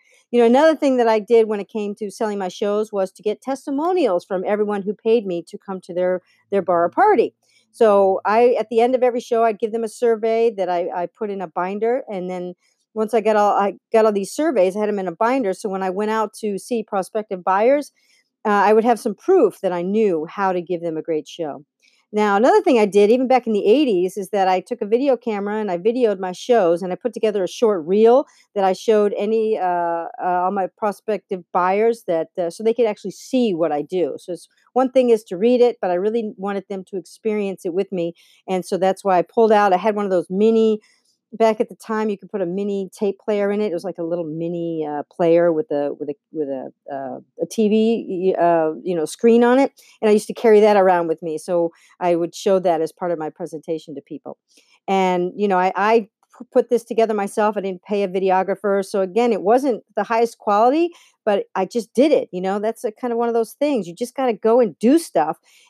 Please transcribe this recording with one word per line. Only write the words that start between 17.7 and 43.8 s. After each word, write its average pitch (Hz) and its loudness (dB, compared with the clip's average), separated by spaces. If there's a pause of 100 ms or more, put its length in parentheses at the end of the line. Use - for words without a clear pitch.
uh, 220 -2
I 208 4
would 220 4
have 233 2
some 208 -6
proof 320 2
that 185 -2
I 175 -4
knew 190 0
how 196 -2
to 180 -2
give 170 -6
them 165 -4
a 156 -6
great 156 -4
show. 147 -10 (480)
Now, 208 2
another 311 4
thing 285 2
I 214 4
did, 202 4
even 247 2
back 254 2
in 220 -2
the 196 -2
eighties, 196 2
is 196 -10
that 190 2
I 185 2
took 214 -8
a 220 -4
video 247 2
camera 208 -6
and 208 -4
I 175 -4
videoed 214 0
my 185 -6
shows, 175 2
and 185 -6
I 180 -4
put 226 -6
together 214 -2
a - -6
short 196 -2
reel 226 4 (300)
that 196 0
I 190 2
showed 208 0
any, 220 -2
uh, 170 -4 (580)
uh, 180 -2
all 185 0
my 196 -2
prospective 202 -6
buyers 208 0
that, 160 -2 (100)
uh, 170 -4
so - -12
they 220 0
could 226 0
actually 202 -8
see 240 -2
what 160 -2
I 147 -4
do. 147 -4
So - -12
it's, - -16 (240)
one 254 0
thing 247 4
is 220 2
to 185 -10
read 240 4
it, 240 4
but 190 -2
I - 0
really 214 -2
wanted 196 -8
them 190 -10
to 202 -10
experience 196 -6
it 175 -6
with 190 -2
me, 170 -4 (340)
and 185 -2
so - -4
that's 190 -2
why 190 2
I 175 2
pulled 220 2
out, 208 4
I 180 4
had 208 0
one 208 -4
of 196 -4
those 175 -2
mini, 220 2 (520)
back 220 0
at - -2
the 185 -18
time, 220 -4
you 202 -4
could 185 -20
put 202 -6
a 185 -2
mini 196 -6
tape 202 -4
player 202 0
in 208 -2
it. 214 -2
It - -4
was 170 -8